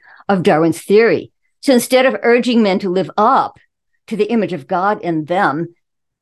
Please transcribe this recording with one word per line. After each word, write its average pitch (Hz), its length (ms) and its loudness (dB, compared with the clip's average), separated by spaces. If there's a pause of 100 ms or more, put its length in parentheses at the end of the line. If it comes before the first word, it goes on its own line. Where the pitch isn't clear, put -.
(300)
of 190 140 0
Darwin's 160 380 2
theory. 202 500 2 (300)
So 277 120 2
instead 254 320 2
of 240 160 0
urging 240 400 2
men 196 180 2
to 202 100 -6
live 185 280 -2
up 214 400 0 (500)
to 226 80 -8
the 208 200 -2
image 185 180 -2
of 139 140 -12
God 196 340 -2
in 160 240 -4
them, 170 480 -4 (480)